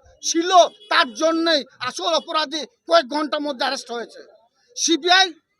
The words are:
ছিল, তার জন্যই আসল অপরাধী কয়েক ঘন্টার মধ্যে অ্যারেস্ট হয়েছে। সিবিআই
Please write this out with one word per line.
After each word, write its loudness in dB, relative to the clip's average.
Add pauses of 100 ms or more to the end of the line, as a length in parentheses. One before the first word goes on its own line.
(300)
ছিল, -2 (420)
তার 2 (140)
জন্যই 0 (260)
আসল -6
অপরাধী -6 (260)
কয়েক 4 (100)
ঘন্টার -4
মধ্যে -6
অ্যারেস্ট -6
হয়েছে। -12 (560)
সিবিআই 2 (320)